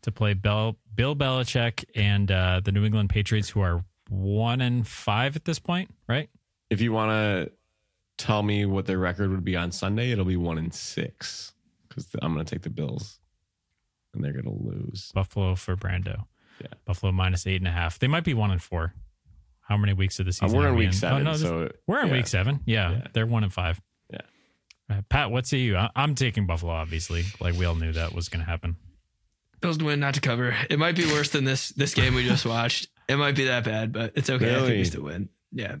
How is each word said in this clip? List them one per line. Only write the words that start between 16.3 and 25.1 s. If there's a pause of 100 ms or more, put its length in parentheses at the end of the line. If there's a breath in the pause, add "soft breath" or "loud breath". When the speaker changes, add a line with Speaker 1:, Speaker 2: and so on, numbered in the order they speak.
Speaker 2:
Yeah. (160)
Speaker 1:
Buffalo
minus
eight
and
a
half.
They
might
be
one
and
four. (680)
How
many
weeks
of
the
Speaker 2:
Uh,
Speaker 1:
season
Speaker 2:
we're
Speaker 1:
are
Speaker 2:
in
Speaker 1:
we
Speaker 2:
week
Speaker 1:
in?
Speaker 2:
seven,
Speaker 1:
Oh,
no,
this,
Speaker 2:
so (140)
Speaker 1:
we're
in
Speaker 2:
yeah.
Speaker 1:
week
seven.
Yeah,
Speaker 2:
Yeah.
Speaker 1:
they're
one
and
five. (320)
Speaker 2:
Yeah. (720 soft breath)
Speaker 1:
Uh,
Pat,